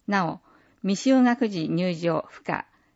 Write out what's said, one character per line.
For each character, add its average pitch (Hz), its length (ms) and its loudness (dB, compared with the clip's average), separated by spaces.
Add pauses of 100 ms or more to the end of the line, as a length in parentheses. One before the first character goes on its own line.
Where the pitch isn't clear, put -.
な 196 200 0
お、 - 140 -8 (420)
未 202 280 0
就 262 120 6
学 240 260 2
児 170 200 -4
入 175 260 -2
場 160 360 -2
不 - 120 -20
可。 - 220 -6 (320)